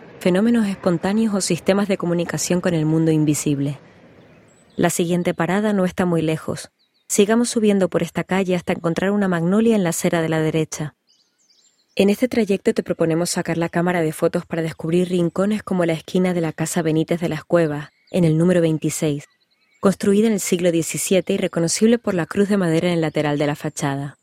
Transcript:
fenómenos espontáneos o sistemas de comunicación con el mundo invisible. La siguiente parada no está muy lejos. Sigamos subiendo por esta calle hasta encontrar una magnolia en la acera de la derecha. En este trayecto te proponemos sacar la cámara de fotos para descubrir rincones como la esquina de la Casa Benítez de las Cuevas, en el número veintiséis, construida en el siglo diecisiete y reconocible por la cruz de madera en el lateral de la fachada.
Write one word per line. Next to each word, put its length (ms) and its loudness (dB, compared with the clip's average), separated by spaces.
fenómenos 440 2
espontáneos 680 0
o 60 -2
sistemas 480 0
de 80 0
comunicación 640 -2
con 120 0
el 120 2
mundo 260 4
invisible. 680 0
La 120 2
siguiente 440 -2
parada 400 0
no 100 2
está 220 0
muy 160 2
lejos. 500 -6
Sigamos 400 2
subiendo 400 2
por 120 0
esta 220 -4
calle 320 -2
hasta 160 -4
encontrar 400 -2
una 160 0
magnolia 480 2
en 80 2
la 60 0
acera 320 0
de 80 -2
la 100 0
derecha. 560 -2
En 140 4
este 180 0
trayecto 460 -2
te 80 -2
proponemos 480 -2
sacar 300 -4
la 100 -2
cámara 320 0
de 120 -2
fotos 340 -2
para 160 -4
descubrir 460 -2
rincones 520 0
como 240 -2
la 80 0
esquina 400 -2
de 80 -2
la 100 -2
Casa 300 -4
Benítez 400 0
de 80 -2
las 140 -6
Cuevas, 460 0
en 140 2
el 120 4
número 260 4
veintiséis, 640 -2
construida 460 2
en 80 2
el 60 -2
siglo 320 0
diecisiete 640 0
y 40 0
reconocible 640 2
por 160 -4
la 100 -2
cruz 240 0
de 80 2
madera 300 2
en 80 0
el 60 0
lateral 360 0
de 80 0
la 100 0
fachada. 680 -6